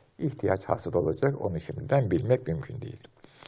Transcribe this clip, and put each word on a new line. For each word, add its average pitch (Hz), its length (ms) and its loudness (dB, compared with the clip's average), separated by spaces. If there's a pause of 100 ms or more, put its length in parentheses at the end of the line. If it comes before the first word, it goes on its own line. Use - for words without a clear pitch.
(180)
ihtiyaç 98 480 -2
hasıl - 280 -2
olacak. 80 480 2
Onu 85 180 -2
şimdiden 127 520 0
bilmek 110 360 2
mümkün - 340 -4
değil. - 260 -12 (400)